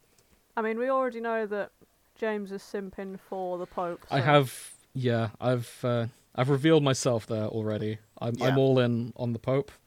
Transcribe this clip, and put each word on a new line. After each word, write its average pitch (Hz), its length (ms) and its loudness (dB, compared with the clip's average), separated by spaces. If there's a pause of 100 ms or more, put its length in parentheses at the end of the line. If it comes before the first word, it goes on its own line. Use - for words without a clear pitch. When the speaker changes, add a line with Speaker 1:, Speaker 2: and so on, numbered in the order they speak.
(580)
Speaker 1:
I 233 40 -2
mean, 220 160 -2
we 247 120 -2
already 254 320 -2
know 226 260 -2
that 202 240 -4 (440)
James 208 360 -4
is 196 100 -8
simping 196 580 -8
for 185 380 -6
the 175 80 -6
Pope, 175 460 -6
Speaker 2:
I 139 80 0
Speaker 1:
so 123 60 0
Speaker 2:
have, 147 460 2 (220)
yeah, 117 360 0 (100)
I've, 123 440 -2
uh, 120 240 0 (280)
I've 127 140 0
revealed 147 340 6
myself 127 420 2
there 107 200 -2
already. 107 540 -4 (200)
I'm, 120 220 -4
I'm 131 140 2
Speaker 3:
Yeah. - 20 4
Speaker 2:
all 135 220 6
in 120 360 0
on 120 180 -4
the 113 60 -6
Pope. 135 320 -2 (160)